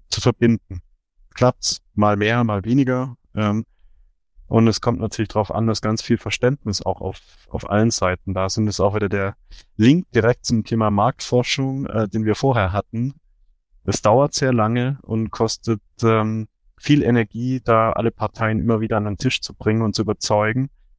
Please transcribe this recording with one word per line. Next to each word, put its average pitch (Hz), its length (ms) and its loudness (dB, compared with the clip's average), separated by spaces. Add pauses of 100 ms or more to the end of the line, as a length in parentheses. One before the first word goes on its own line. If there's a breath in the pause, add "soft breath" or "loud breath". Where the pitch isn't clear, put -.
zu - 120 -6
verbinden. 117 600 0 (520)
Klappt's - 480 0 (120)
mal 104 220 2
mehr, 110 280 0
mal 104 200 -2
weniger. 127 520 0 (180)
Ähm, 107 300 -2 (840)
und 113 180 4
es 110 160 2
kommt 120 180 -2
natürlich 110 300 -4
drauf 107 200 -2
an, 110 160 -2
dass 110 140 0
ganz 110 220 -2
viel 117 160 0
Verständnis 120 640 -2
auch - 180 -4
auf, - 200 -8 (280)
auf - 220 -8
allen 95 200 4
Seiten 92 440 -2
da 95 120 -2
ist. 95 120 -4
Und 107 80 2
das 101 80 -2
ist - 60 -6
auch 98 140 2
wieder 101 140 0
der 98 280 -2 (400 soft breath)
Link 135 340 4
direkt 117 340 2
zum 110 200 -2
Thema 110 260 0
Marktforschung, 131 960 0
äh, 110 220 -2
den 110 180 -4
wir 107 80 2
vorher 117 380 0
hatten. 113 420 -4 (720)
Es - 180 -2
dauert 127 320 4
sehr 131 180 0
lange 123 500 0
und 113 280 -4
kostet, - 500 -2 (220)
ähm, 110 460 0 (280)
viel 147 260 2
Energie, 120 600 0
da 113 280 2
alle 113 180 -2
Parteien 110 480 -4
immer 110 220 0
wieder 113 160 -2
an 104 80 0
den 104 120 -4
Tisch - 240 -2
zu - 140 -12
bringen 110 280 0
und 107 120 0
zu 113 80 -2
überzeugen, 107 640 0 (300)